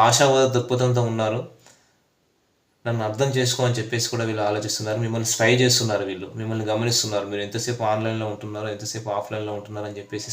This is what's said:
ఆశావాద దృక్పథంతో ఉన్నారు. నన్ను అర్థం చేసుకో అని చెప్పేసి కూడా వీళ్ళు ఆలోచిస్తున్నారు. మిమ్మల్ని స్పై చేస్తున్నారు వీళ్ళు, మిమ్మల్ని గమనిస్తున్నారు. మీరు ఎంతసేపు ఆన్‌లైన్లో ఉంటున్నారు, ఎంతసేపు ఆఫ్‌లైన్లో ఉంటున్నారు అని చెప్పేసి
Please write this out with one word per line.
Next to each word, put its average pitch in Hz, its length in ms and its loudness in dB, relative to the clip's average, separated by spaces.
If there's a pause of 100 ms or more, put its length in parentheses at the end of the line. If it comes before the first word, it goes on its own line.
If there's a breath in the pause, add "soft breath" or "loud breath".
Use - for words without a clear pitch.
ఆశావాద 135 400 6 (100)
దృక్పథంతో 123 560 2
ఉన్నారు. 110 300 0 (1400 soft breath)
నన్ను 117 240 -2
అర్థం 120 280 0
చేసుకో 127 280 2
అని 117 140 2
చెప్పేసి 117 340 -2
కూడా 117 160 0
వీళ్ళు 107 180 -2
ఆలోచిస్తున్నారు. 107 580 -2
మిమ్మల్ని 113 280 -2
స్పై 113 160 4 (140)
చేస్తున్నారు 110 460 2
వీళ్ళు, 92 200 -8 (100)
మిమ్మల్ని 110 320 -4
గమనిస్తున్నారు. 107 600 0
మీరు 101 160 -4
ఎంతసేపు 113 440 -4
ఆన్‌లైన్లో 110 420 -2
ఉంటున్నారు, 107 420 -8
ఎంతసేపు 113 340 -8 (100)
ఆఫ్‌లైన్లో 107 400 -6
ఉంటున్నారు 104 300 -10
అని 104 120 -12
చెప్పేసి 104 320 -10